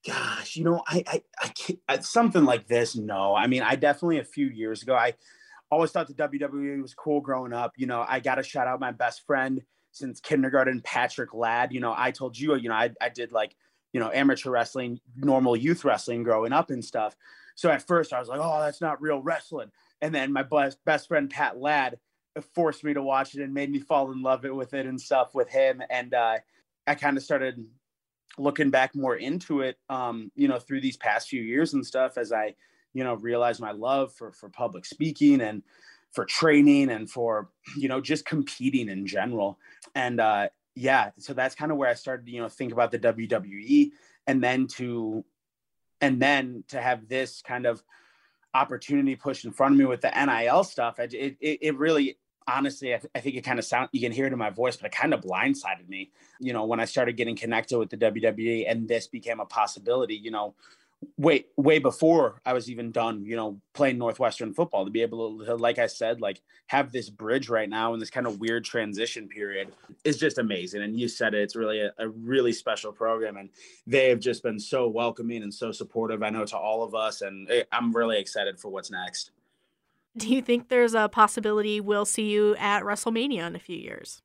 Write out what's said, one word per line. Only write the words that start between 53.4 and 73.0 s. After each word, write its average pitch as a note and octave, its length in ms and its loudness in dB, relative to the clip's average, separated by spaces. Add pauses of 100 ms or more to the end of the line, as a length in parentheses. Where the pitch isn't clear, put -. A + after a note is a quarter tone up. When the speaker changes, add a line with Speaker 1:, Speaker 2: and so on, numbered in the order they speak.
Speaker 1:
kinda A#2+ 180 -2
sound, B2+ 300 -2
you B2+ 100 -2
can A#2+ 100 0
hear C3+ 160 0
it C3 60 -2
in B2 60 -4
my G#2+ 100 -2
voice, A#2 260 -2
but - 120 -12
it - 40 -8
kinda C#3+ 260 0
blindsided F#2 680 -2
me, F#2+ 240 -14 (280)
you B2+ 140 -4
know, A2 120 -2
when A2+ 140 0
I A2+ 60 2
started A#2+ 320 0
getting A#2 180 -2
connected A2+ 420 -2
with A2 120 0
the A#2+ 80 -10
W A2 240 2
W A2 300 2
E A2+ 140 0
and A2+ 220 -2
this A2+ 200 -2
became A2+ 320 -8
a G2+ 60 -6
possibility, A2 680 -2
you G#2+ 160 -10
know, G#2 240 -6 (640)
way, D3 280 4 (120)
way D#3 220 6
before D3 680 4
I B2+ 80 0
was A#2+ 160 -2
even A#2 220 -8
done, A2+ 340 -2
you A2+ 100 -6
know, G#2+ 240 -6 (140)
playing C3+ 240 2
Northwestern A#2 560 -2
football, G2 320 0
to G2+ 60 -8
be A2+ 100 0
able A2 440 -4
to, A#2 100 0
like A#2 240 0
I A#2 80 2
said, A#2 340 -2
like, G2 180 -4 (280)
have C3+ 240 0
this A#2 180 -8
bridge A2+ 400 -2
right A2 180 0
now A2+ 280 -2
in A2+ 40 -6
this G#2+ 120 -10
kinda B2 180 -4
weird A2+ 360 -4
transition A2 600 -6
period G2+ 440 -8 (320)
is D3 160 0
just D3 180 2
amazing. G2+ 460 -2
And G#2+ 160 -4
you A#2+ 80 -2
said A2+ 260 -2
it, G#2 80 2
it's G#2 140 -2
really G#2+ 260 -2
a, G2+ 160 -2
a A2 100 -6
really A#2 460 0
special G#2+ 380 -6
program, A2 460 -2